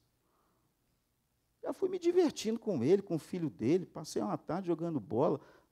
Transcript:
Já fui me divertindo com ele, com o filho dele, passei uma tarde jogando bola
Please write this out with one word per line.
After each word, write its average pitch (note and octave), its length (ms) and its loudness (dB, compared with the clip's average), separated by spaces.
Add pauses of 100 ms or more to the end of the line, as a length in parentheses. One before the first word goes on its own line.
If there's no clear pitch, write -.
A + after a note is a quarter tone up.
(1600)
Já - 120 -4
fui F#4 160 -2
me F#4 100 -4
divertindo E4 580 2
com E3 260 0
ele, G3 200 4
com F#3 120 -4
o D3+ 40 -2
filho E3 320 -4
dele, D#3 340 0
passei - 340 -8
uma G#3 160 -2
tarde F3 300 -6
jogando E3+ 340 -2
bola C3 400 0 (320)